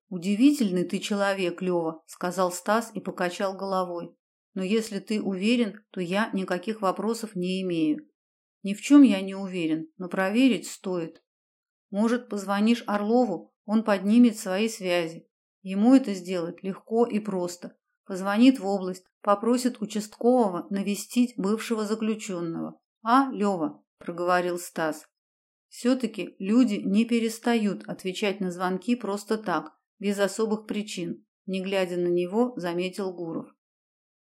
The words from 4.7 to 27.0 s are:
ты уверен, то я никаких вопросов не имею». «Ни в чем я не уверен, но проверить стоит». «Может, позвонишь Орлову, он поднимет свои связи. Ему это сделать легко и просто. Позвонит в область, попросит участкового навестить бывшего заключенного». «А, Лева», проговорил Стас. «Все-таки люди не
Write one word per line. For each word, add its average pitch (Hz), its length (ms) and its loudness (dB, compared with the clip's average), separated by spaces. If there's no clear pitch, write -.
ты 214 200 -4
уверен, 202 720 0
то 190 100 -8
я 196 320 -2
никаких 190 500 -4
вопросов 214 520 -2
не 185 280 -4
имею». 160 440 -2
«Ни 202 120 -4
в - 60 -10
чем 285 220 10
я 202 180 6
не 196 140 -6
уверен, 175 540 -2
но 185 100 -8
проверить 202 600 2
стоит». 170 540 -6
«Может, 226 380 0
позвонишь 202 580 0
Орлову, 208 680 0
он 214 180 2
поднимет 214 560 6
свои 202 300 -2
связи. 175 600 -2
Ему 202 320 6
это 262 200 4
сделать 175 480 -6
легко 226 440 0
и 214 120 -2
просто. 185 580 -6
Позвонит 202 540 4
в 185 60 -6
область, 185 380 -4
попросит 233 600 2
участкового 214 920 0
навестить 202 640 -2
бывшего 214 480 -2
заключенного». 196 960 -4
«А, 262 300 4
Лева», 190 500 -2
проговорил 175 600 0
Стас. 160 500 -6
«Все-таки 240 680 -4
люди 208 380 2
не 202 280 2